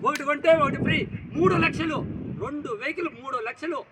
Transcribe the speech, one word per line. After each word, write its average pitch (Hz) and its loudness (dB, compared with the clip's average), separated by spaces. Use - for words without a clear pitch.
ఒకటి 285 0
కొంటే 294 4
ఒకటి 269 0
ఫ్రీ. 311 2
మూడు 349 6
లక్షలు, 320 -2
రెండు 285 -8
వెహికల్ 302 -4
మూడు 262 -6
లక్షలు 294 -6